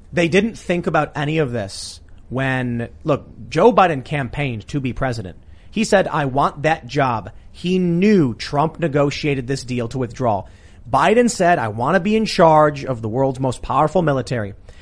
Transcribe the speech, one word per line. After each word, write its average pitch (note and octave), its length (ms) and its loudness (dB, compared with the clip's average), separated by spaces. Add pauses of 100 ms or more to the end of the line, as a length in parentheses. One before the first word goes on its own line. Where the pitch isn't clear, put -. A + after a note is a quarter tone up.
(120)
They E3+ 160 0
didn't G#3 280 0
think F3 300 -4
about D#3 300 -2
any D3+ 220 -2
of D3 140 0
this - 480 -8 (280)
when, B2 600 -4 (160)
look, D3 220 -2 (220)
Joe F3 240 4
Biden E3+ 320 2
campaigned C3 640 -6
to D3 120 -4
be B2+ 120 -4
president. A2 440 -6 (340)
He G#3+ 140 -2
said, F#3+ 240 2
"I D3 180 -2
want C#3 360 0
that D#3 240 0
job." A#2 440 -2 (220)
He F#3 260 -2
knew F3 560 4
Trump D3 440 -4
negotiated C#3+ 680 -2
this B2+ 180 -6
deal A#2+ 240 -4
to C3+ 100 -8
withdraw. A2+ 460 -2 (460)
Biden G3 400 4
said, F3 280 2
"I A#2 100 -2
want A#2+ 280 -2
to G3 40 2
be G#3 160 0
in A3 80 2
charge D3+ 600 4
of B2 180 -6
the A2 60 -4
world's C3 320 0
most C3 220 -2
powerful D3 400 0
military." B2+ 520 -2 (280)